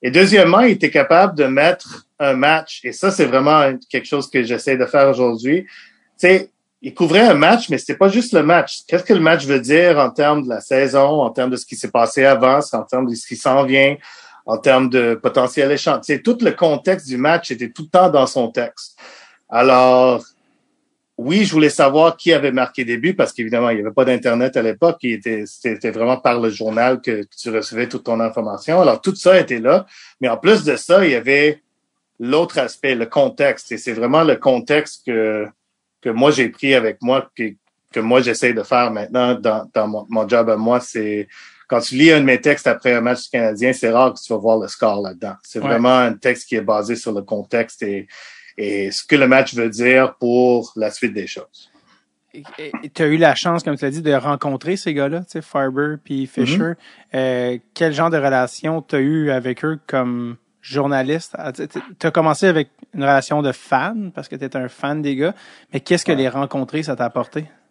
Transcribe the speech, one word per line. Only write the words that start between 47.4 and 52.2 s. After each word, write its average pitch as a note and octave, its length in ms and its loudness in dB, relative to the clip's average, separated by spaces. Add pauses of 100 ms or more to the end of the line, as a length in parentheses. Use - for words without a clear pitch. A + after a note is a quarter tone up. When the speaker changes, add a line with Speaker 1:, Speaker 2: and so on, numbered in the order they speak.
Speaker 1:
et, G2+ 240 -8 (500)
et G2+ 340 -6
ce - 120 -10
que - 140 -2
le C#3 100 4
match C3 260 2
veut A#2 160 -4
dire B2+ 460 2
pour B2 600 0
la G#2+ 160 -4
suite A2 220 -6
des G2 140 -8
choses. - 420 -18 (640)